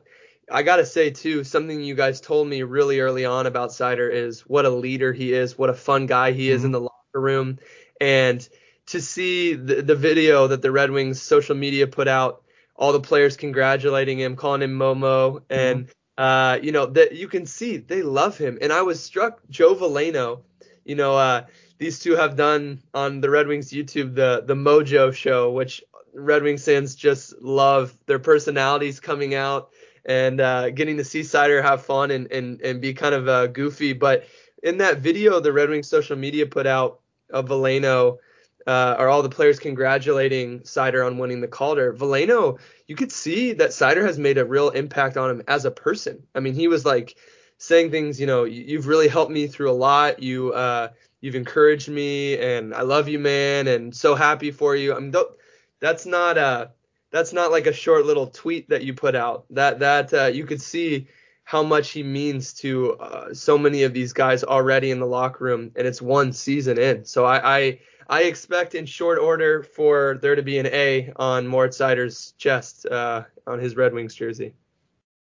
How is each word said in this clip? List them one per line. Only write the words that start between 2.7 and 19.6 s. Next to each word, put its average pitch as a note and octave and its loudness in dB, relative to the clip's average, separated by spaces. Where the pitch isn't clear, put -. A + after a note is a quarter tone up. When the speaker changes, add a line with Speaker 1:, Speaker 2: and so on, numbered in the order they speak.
Speaker 1:
early C3 0
on B2+ -2
about A#2+ -4
Seider B2 -2
is A#2+ -6
what C#3 0
a C3 4
leader B2+ -2
he B2+ -4
is, B2+ -2
what C3 2
a - -2
fun C3+ -2
guy B2+ 2
he C3 -2
is B2 2
Speaker 2:
Mm-hmm. C3 -4
Speaker 1:
in C3+ 0
the B2 -4
locker - -10
room. C3 -2
And C3 2
to F3 -8
see F3+ -4
the, C3+ -2
the D3 2
video D3+ 4
that C3+ -2
the C3+ 0
Red C#3 2
Wings C3 -4
social D3 2
media C#3 0
put C#3 -2
out, C3 0
all C#3+ 2
the C#3 2
players C#3+ 2
congratulating C3+ 0
him, B2+ -4
calling C#3 -2
him C3+ -4
Momo, C3 0
and, B2+ -2
Speaker 2:
Mm-hmm. - -8
Speaker 1:
uh, C3 2
you D3+ -4
know, C#3+ 2
that D3 6
you F3 -12
can F3 -6
see A3 -8
they D#3+ -6
love D3+ 0
him. B2+ -6
And D3 -2
I E3+ 2
was F3 -4
struck, A3+ -4
Joe E3+ 4